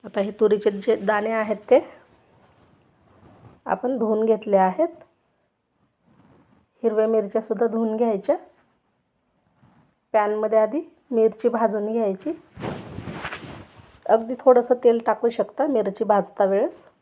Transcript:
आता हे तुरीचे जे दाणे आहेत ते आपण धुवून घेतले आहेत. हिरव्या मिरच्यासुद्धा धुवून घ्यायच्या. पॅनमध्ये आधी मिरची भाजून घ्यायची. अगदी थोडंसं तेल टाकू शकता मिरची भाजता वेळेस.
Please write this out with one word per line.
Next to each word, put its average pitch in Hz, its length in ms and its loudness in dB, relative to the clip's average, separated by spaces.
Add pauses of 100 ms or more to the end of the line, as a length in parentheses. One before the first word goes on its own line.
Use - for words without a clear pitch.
आता 208 160 -6
हे 202 100 -2
तुरीचे 208 400 2
जे 202 260 -2
दाणे 208 340 -2
आहेत 220 260 -2
ते 254 320 2 (1800)
आपण 247 320 -2
धुवून 220 280 0
घेतले 214 300 0
आहेत. 190 320 2 (1900)
हिरव्या 220 240 2
मिरच्यासुद्धा 220 600 -2
धुवून 220 300 -2
घ्यायच्या. 220 400 0 (1800)
पॅनमध्ये 214 460 0
आधी 220 220 0 (300)
मिरची 226 380 2
भाजून 220 440 -2
घ्यायची. 226 480 -4 (1700)
अगदी 226 320 0
थोडंसं 247 360 4 (100)
तेल 233 220 6
टाकू 226 220 0
शकता 226 380 -2
मिरची 214 380 -2
भाजता 202 400 0
वेळेस. 202 440 -2 (140)